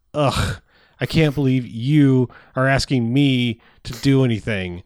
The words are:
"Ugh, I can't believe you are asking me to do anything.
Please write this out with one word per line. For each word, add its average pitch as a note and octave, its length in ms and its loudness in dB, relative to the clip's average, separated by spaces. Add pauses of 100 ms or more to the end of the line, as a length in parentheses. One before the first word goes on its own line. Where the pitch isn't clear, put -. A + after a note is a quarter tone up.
(120)
"Ugh, - 480 -2 (400)
I C3 60 -2
can't D3+ 280 0
believe C3 320 0
you C3 640 2 (280)
are C3 100 0
asking B2+ 440 0
me B2+ 500 0 (240)
to - 80 -10 (100)
do C3+ 220 2
anything. F#2+ 600 -4